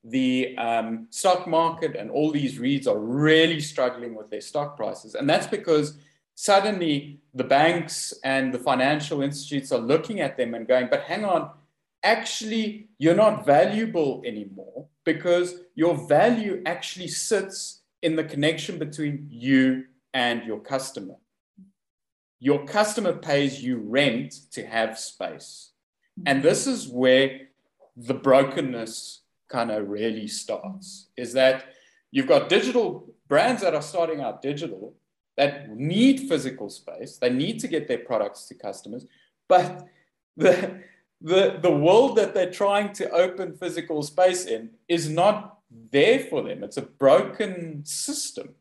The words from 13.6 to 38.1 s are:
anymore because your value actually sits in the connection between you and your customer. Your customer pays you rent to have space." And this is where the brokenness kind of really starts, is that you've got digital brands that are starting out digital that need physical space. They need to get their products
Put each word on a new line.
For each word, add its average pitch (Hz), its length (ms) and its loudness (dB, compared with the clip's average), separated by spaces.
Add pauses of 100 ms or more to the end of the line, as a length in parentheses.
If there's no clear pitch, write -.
anymore 107 640 -12 (180)
because 175 520 0 (180)
your 160 200 2
value 196 720 2
actually 175 420 -8
sits - 760 -4 (200)
in 160 140 0
the 156 80 -2
connection 156 540 -2
between 147 520 -6
you 131 560 2 (280)
and 120 300 0
your 107 160 -6
customer. 123 560 -8 (1200)
Your 135 240 0
customer 208 480 0
pays 143 500 -2
you 123 160 -2
rent 123 540 0 (200)
to 104 140 -12
have 113 320 -2
space." - 720 -12 (560)
And 135 160 2
this 180 240 4
is 233 220 -4
where 127 400 4 (680)
the 120 180 -6
brokenness 131 1080 0 (280)
kind 117 220 -4
of 107 180 -4
really 107 380 -6
starts, - 920 -12
is 120 180 -10
that 131 300 4 (460)
you've 131 160 0
got 151 220 4
digital 220 580 2 (220)
brands 202 340 2
that 170 120 2
are 143 80 -2
starting 160 380 -4
out 117 220 -8
digital 135 520 -8 (420)
that 139 340 0
need 190 580 2
physical 127 400 -4
space. - 500 -16
They 123 120 2
need 165 300 -2
to 262 80 -8
get 156 200 -4
their 117 100 -2
products 104 480 -4